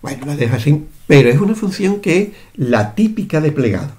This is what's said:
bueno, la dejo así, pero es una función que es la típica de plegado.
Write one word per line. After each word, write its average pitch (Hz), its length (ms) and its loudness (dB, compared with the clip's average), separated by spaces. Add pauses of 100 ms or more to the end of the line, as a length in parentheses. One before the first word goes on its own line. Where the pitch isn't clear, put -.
bueno, 139 240 -12
la 147 100 -6
dejo 127 200 -2
así, 147 300 0 (200)
pero 135 220 6
es 131 120 4
una 202 140 2
función 196 460 -2
que 180 180 0
es 208 100 0 (260)
la 120 400 -2
típica 202 460 0
de 156 120 0
plegado. 123 460 -2